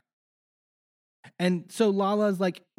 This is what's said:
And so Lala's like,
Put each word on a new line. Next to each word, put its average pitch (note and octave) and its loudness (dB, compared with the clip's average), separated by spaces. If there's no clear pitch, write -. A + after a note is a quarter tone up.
And F3+ 0
so A3 2
Lala's G3+ 0
like, F#3 -2